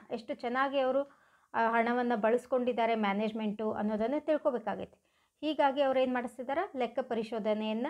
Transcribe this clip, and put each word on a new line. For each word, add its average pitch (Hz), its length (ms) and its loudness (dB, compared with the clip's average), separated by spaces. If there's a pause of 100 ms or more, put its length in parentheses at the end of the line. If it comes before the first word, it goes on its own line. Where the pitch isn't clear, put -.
(120)
ಎಷ್ಟು 233 220 -6
ಚೆನ್ನಾಗಿ 262 460 -2
ಅವರು 269 480 0 (260)
ಆ 226 180 2
ಹಣವನ್ನ 240 440 2
ಬಳಸ್ಕೊಂಡಿದ್ದಾರೆ 233 800 2
ಮ್ಯಾನೇಜ್ಮೆಂಟು 214 760 0
ಅನ್ನೋದನ್ನ 214 480 0
ತಿಳ್ಕೊಬೇಕಾಗೈತೆ. 247 800 -2 (440)
ಹೀಗಾಗಿ 285 400 2
ಅವ್ರು 262 180 2
ಏನ್ 254 140 2
ಮಾಡಿಸ್ತಿದ್ದಾರೆ? 262 680 -4
ಲೆಕ್ಕ 233 220 -2
ಪರಿಶೋಧನೆಯನ್ನ 220 880 -2